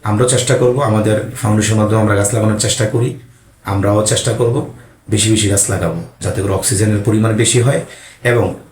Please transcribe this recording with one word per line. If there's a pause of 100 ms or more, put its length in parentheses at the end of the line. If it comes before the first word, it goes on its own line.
আমরাও
চেষ্টা
করব,
আমাদের (100)
ফাউন্ডেশনের
মাধ্যমে
আমরা
গাছ
লাগানোর
চেষ্টা
করি। (460)
আমরাও
চেষ্টা
করব (360)
বেশি
বেশি
গাছ
লাগাবো, (180)
যাতে
করে
অক্সিজেনের
পরিমাণ
বেশি
হয় (420)
এবং (160)